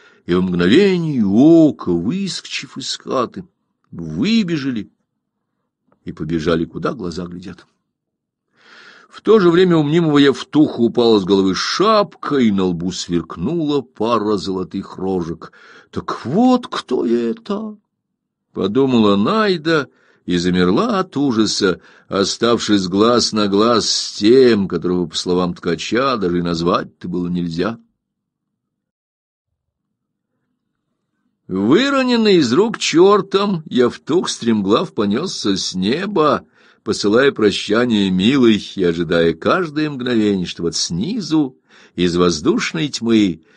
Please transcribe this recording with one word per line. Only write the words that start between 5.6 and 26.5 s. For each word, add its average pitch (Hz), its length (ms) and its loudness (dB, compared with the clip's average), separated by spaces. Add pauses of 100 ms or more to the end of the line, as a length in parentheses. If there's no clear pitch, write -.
и 87 80 -12
побежали, 82 520 -2
куда 127 280 -8
глаза 90 340 -10
глядят. 87 400 -18 (1500)
В - 80 -20
то 214 180 6
же 175 120 6
время 175 260 4
у 156 60 4
мнимого 151 340 2
Евтуха 143 640 2
упала 117 400 4
с 92 40 -4
головы 95 300 2
шапка, 202 840 -2
и 120 140 4
на 95 140 0
лбу 90 280 -2
сверкнула 139 880 -4
пара 107 560 -2
золотых 92 580 -8
рожек. 87 560 -6 (380)
«Так - 340 -10
вот 247 420 0
кто - 380 -6
это!» 226 720 -4 (800)
подумала 104 640 2
Найда 165 720 0 (360)
и 90 140 -2
замерла 92 640 0
от - 160 -6
ужаса, 110 640 0 (280)
оставшись 101 800 0
глаз 110 460 2
на 107 160 -2
глаз 104 420 2
с - 220 -6
тем, 113 540 4
которого, 87 400 -2
по 80 100 -12
словам 90 380 -2
ткача, 107 640 -4
даже 87 220 -2
и 87 40 -2
назвать-то 85 640 -4